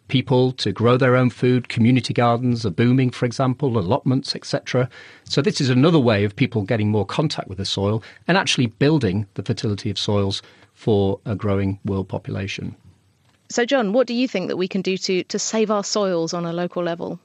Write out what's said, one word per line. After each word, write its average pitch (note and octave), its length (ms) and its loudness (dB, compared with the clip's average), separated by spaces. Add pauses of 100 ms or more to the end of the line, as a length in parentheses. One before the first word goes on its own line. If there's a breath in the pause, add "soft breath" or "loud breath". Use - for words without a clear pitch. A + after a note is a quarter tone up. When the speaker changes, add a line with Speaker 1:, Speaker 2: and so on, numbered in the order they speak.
Speaker 1:
people B2+ 440 2
to - 180 -4
grow A#2 280 2
their B2+ 180 4
own B2+ 140 4
food. B2 400 0
Community B2 420 2
gardens A#2+ 540 0
are F#2 40 -2
booming, B2 380 4
for - 160 -6
example, B2 540 0
allotments, B2+ 580 0
et - 80 -16
cetera. - 460 -2 (360 loud breath)
So - 140 -2
this G3 220 0
is B2+ 80 2
another D3+ 280 6
way G#2 260 4
of G#2 120 -2
people A2 240 0
getting G#2+ 300 0
more G#2 160 2
contact - 420 -4
with G2 80 -12
the F#2+ 80 -6
soil G#2 380 -2 (260 loud breath)
and F#3+ 80 4
actually D#3 300 0
building A2+ 640 0
the B2 100 -8
fertility G#2+ 460 -4
of G2 100 -6
soils G2+ 440 -2 (320 soft breath)
for G2+ 500 2
a A2 100 -4
growing G2 520 -2
world F#2+ 220 -4
population. G2+ 680 -8 (720)
Speaker 2:
So, A#3+ 160 -2
John, A#3 300 0
what B3+ 120 2
do A#3+ 60 -6
you B3+ 160 0
think F#3 200 -4
that - 80 -4
we F#3 120 -2
can F#3 140 -4
do F#3 160 -2
to, F#3 240 -2
to - 160 -6
save A3 320 -2
our G3+ 140 -2
soils F3 500 -2
on E3+ 100 -4
a E3+ 80 -6
local F3 300 -4
level? E3+ 420 -6